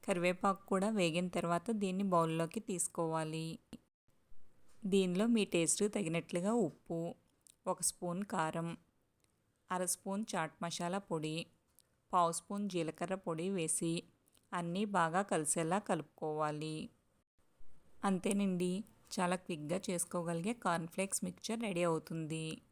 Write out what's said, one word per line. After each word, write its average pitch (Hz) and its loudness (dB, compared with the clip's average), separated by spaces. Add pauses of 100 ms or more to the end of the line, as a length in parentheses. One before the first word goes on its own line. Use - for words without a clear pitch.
కరివేపాకు 180 2
కూడా 196 2
వేగిన 180 2
తర్వాత 170 0
దీన్ని 202 0
బౌల్లోకి 165 2
తీసుకోవాలి. 160 -2 (1400)
దీనిలో 190 4
మీ 226 6
టేస్ట్‌కి 175 2
తగినట్లుగా 175 0
ఉప్పు, 165 -2 (680)
ఒక 185 -2
స్పూన్ 175 -2
కారం, 165 -2 (1000)
అర 180 0
స్పూన్ 196 -2
చాట్ 165 -4
మసాలా 175 -2
పొడి, 160 -4 (760)
పావు 170 6
స్పూన్ 202 -4
జీలకర్ర 175 -2
పొడి 170 -4
వేసి 165 0 (600)
అన్నీ 175 -2
బాగా 180 2
కలిసేలా 170 2
కలుపుకోవాలి. 156 -2 (1300)
అంతేనండి, 190 2 (400)
చాలా 185 0
క్విక్‌గా 170 -4
చేసుకోగలిగే 175 -2
కార్న్‌ఫ్లేక్స్ 185 -2
మిక్చర్ 214 -6
రెడీ 185 0
అవుతుంది. 160 -2 (280)